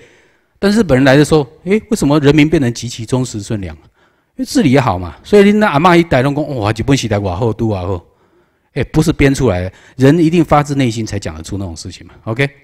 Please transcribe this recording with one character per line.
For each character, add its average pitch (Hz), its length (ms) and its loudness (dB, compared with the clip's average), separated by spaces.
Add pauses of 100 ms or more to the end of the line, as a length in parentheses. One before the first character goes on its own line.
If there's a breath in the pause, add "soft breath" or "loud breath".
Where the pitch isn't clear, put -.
(580 soft breath)
但 202 140 0
日 226 100 2
本 139 140 2
人 131 80 2
来 135 100 6
的 147 80 6
时 160 120 2
候， 147 120 0 (180)
诶， 208 160 0 (100)
为 233 60 0
什 147 120 -2
么 147 120 2
人 143 140 4
民 147 140 4
变 160 140 0
成 117 100 0
极 117 160 -10
其 113 160 -12
忠 127 180 -2
实 107 200 -8
顺 107 180 -8
良？ 82 160 -12
因 - 60 -20 (540)
为 262 100 -8
治 254 160 0
理 135 100 4
也 139 80 4
好 101 180 -2
嘛， 87 240 -10
所 208 160 2
以 202 60 8
你 208 80 6
那 208 160 2
阿 147 100 0
嬷 175 180 4
一 170 60 4
代 151 200 0
拢 139 120 -2
讲， 147 220 -6
哇， 104 160 -2
日 110 100 -6
本 135 140 0
时 123 100 -4
代 104 120 -2
偌 98 160 -4
好， 104 180 -2
拄 113 160 -4
偌 92 180 -4
好。 92 180 -6 (680)
诶， 143 120 -4
不 156 180 0
是 156 100 0
编 139 220 2
出 127 160 0
来 90 100 -2
的， 90 120 -8 (240 soft breath)
人 135 220 4
一 160 120 2
定 170 120 2
发 147 200 2
自 143 120 -6
内 135 160 0
心 110 140 -6
才 104 140 -8
讲 85 180 -10
得 - 60 -16
出 98 160 -10
那 98 80 -8
种 85 100 -12
事 - 160 -14
情 - 140 -20
嘛。 - 80 -20 (100)
OK， 127 240 -2 (160)